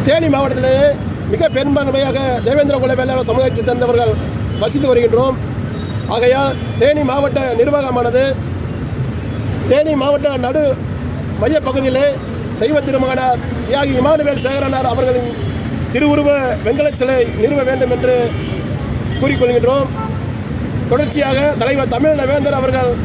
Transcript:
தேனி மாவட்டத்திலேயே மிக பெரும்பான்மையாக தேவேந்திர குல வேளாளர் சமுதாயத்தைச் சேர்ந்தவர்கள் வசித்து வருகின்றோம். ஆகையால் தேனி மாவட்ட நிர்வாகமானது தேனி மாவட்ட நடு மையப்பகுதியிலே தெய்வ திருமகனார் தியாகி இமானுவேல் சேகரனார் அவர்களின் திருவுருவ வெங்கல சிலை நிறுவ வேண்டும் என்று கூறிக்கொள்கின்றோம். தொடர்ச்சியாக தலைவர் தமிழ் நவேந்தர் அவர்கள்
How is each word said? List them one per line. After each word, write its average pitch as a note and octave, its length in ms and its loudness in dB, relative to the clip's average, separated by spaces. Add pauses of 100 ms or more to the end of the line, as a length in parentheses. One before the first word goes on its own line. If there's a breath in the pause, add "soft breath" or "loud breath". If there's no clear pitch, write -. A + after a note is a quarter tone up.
தேனி D#4+ 240 4
மாவட்டத்திலேயே C4 580 2 (440)
மிக D4+ 180 2
பெரும்பான்மையாக C4+ 720 0 (240)
தேவேந்திர C#4 340 2
குல C4 160 0
வேளாளர் B3+ 360 0
சமுதாயத்தைச் A#3+ 380 0
சேர்ந்தவர்கள் A#3+ 460 2 (460)
வசித்து C4+ 280 0
வருகின்றோம். A#3+ 480 4 (720)
ஆகையால் C4 480 2 (220)
தேனி D4 240 2
மாவட்ட C#4 380 0 (140)
நிர்வாகமானது B3 680 2 (1500)
தேனி D4+ 260 2
மாவட்ட C#4+ 420 0
நடு C4 280 0 (760)
மையப்பகுதியிலே C4+ 640 0 (540)
தெய்வ C#4+ 220 2
திருமகனார் C4 580 0 (260)
தியாகி C#4 340 0
இமானுவேல் C#4+ 460 2
சேகரனார் C4+ 460 0
அவர்களின் B3 400 0 (600)
திருவுருவ D4 380 2 (340)
வெங்கல C#4 280 2
சிலை B3+ 240 0 (240)
நிறுவ C#4 220 2
வேண்டும் B3+ 340 0
என்று B3+ 180 2 (1000)
கூறிக்கொள்கின்றோம். C4 720 2 (1000)
தொடர்ச்சியாக C#4 600 0 (100)
தலைவர் B3+ 360 0
தமிழ் D4 260 2
நவேந்தர் C#4 400 0
அவர்கள் C4 320 0 (120)